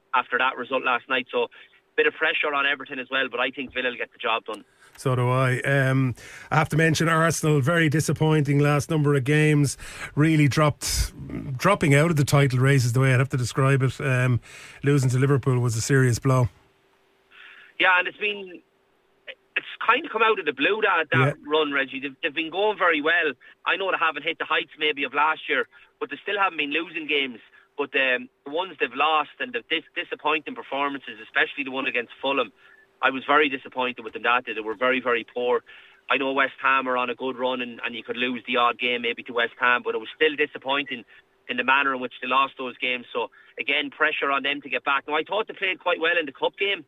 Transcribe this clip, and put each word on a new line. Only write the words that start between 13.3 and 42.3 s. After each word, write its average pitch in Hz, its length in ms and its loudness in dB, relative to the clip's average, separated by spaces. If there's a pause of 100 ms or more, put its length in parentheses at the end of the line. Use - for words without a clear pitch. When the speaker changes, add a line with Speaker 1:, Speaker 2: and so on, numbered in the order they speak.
Speaker 2:
describe 135 440 2
it. 131 200 -2
Um, 127 400 2 (420)
losing 135 280 4
to 127 80 2
Liverpool 135 400 2
was 120 180 0
a 113 40 -2
serious 131 380 4
blow. 131 300 2 (1300)
Speaker 1:
Yeah, 180 180 6
and 180 120 0
it's 165 80 -18
been, 196 440 -8 (920)
it's - 120 -8 (180)
kind 262 200 2
of - 60 -12
come 214 100 0
out 220 160 4
of 190 80 -6
the 147 60 -4
blue, 185 300 0
that, 180 300 0
that 143 280 2
Speaker 2:
Yeah. 147 100 -16
Speaker 1:
run, 151 220 2
Reggie. 135 300 -4
They've, 135 200 -10
they've 151 140 -4
been 160 160 -6
going 202 260 0
very 170 240 2
well. 160 300 0 (340)
I 165 120 -2
know 190 140 -4
they 156 60 -2
haven't 151 260 2
hit 160 140 -4
the 160 80 -6
heights 165 320 -2
maybe 151 280 0
of 123 80 -6
last 151 340 0
year, 131 200 0 (320)
but 151 100 -6
they 143 140 -10
still 202 140 -4
haven't 185 200 0
been 143 160 -4
losing 165 340 -4
games. 135 320 -2 (380)
But, 139 180 -4
um, 127 320 0 (160)
the 143 80 -14
ones 170 300 -6
they've 139 120 -2
lost 147 460 0
and 127 140 -8
the 120 160 -6
dis-, 160 260 -4
disappointing 151 600 -4
performances, 135 680 -6
especially 143 400 -4
the 131 80 -8
one 131 140 -4
against 120 260 -4 (100)
Fulham, 135 300 -2 (500)
I 131 100 2
was 131 140 -6
very 151 220 4
disappointed 127 560 -6
with 110 80 -12
them 110 120 -12
that 120 200 2
day. 120 100 -10
They 107 60 -8
were 107 160 -6
very, 127 240 0
very 120 240 -2 (100)
poor. 123 300 0 (480)
I 127 60 0
know 135 160 -2
West 135 280 -2
Ham 135 280 0
are 127 80 0
on 123 120 -2
a 120 60 -6
good 127 240 -8
run 127 220 -4
and, 120 240 -10
and 117 100 -8
you 110 80 -12
could 117 140 -8
lose 123 280 -4
the 123 120 -2
odd 120 200 2
game 123 260 -2
maybe 117 200 -4
to 131 80 -14
West 117 300 -2
Ham, 123 240 2
but 117 100 -2
it 113 40 -2
was 110 140 -14
still 156 220 0
disappointing 135 680 -4 (420)
in 123 80 -8
the 123 80 -4
manner 135 320 2
in 127 60 -6
which 123 100 -8 (100)
they 127 60 -10
lost 131 300 0